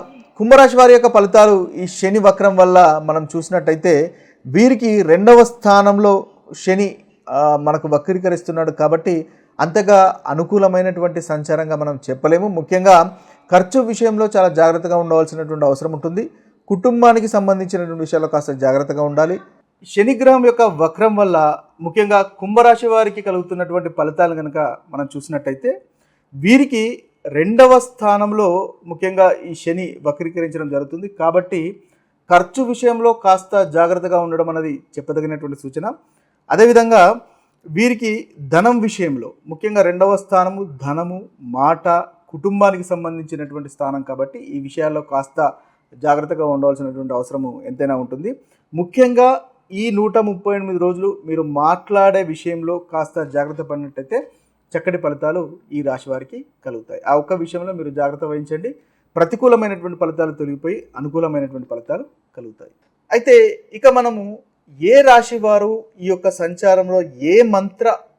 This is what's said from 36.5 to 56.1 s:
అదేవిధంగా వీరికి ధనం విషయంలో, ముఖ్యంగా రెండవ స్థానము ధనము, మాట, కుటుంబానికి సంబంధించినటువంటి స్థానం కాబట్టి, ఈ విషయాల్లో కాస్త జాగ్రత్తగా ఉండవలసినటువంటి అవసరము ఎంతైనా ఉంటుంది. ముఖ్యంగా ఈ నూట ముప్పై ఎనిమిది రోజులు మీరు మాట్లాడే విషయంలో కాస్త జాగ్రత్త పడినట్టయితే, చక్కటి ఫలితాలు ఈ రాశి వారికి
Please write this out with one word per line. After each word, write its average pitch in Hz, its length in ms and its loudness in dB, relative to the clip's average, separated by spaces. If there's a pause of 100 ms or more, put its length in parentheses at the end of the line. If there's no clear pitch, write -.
అదేవిధంగా 226 680 4 (500)
వీరికి 220 580 -4 (200)
ధనం 208 320 2
విషయంలో, 160 540 -6 (140)
ముఖ్యంగా 202 340 -2
రెండవ 185 340 0
స్థానము 190 480 -2
ధనము, 165 640 -10 (120)
మాట, 139 460 -2 (420)
కుటుంబానికి 196 540 -2
సంబంధించినటువంటి 156 840 -10
స్థానం 139 320 -8
కాబట్టి, 135 380 -10
ఈ 143 200 -14
విషయాల్లో 151 420 -6
కాస్త 135 520 -6 (400)
జాగ్రత్తగా 147 520 -2
ఉండవలసినటువంటి 139 680 -4
అవసరము 123 520 -8
ఎంతైనా 135 300 -4
ఉంటుంది. 147 400 -10 (380)
ముఖ్యంగా 247 680 0 (300)
ఈ 202 200 -6
నూట 208 260 0
ముప్పై 202 380 -2
ఎనిమిది 190 240 -6
రోజులు 180 460 -4
మీరు 160 160 -6
మాట్లాడే 180 800 0
విషయంలో 165 560 -8
కాస్త 160 440 -8
జాగ్రత్త 143 380 -6
పడినట్టయితే, 143 680 -10 (500)
చక్కటి 175 200 -6
ఫలితాలు 156 600 -6 (160)
ఈ 147 80 -6
రాశి 135 280 -6
వారికి 131 360 -12 (200)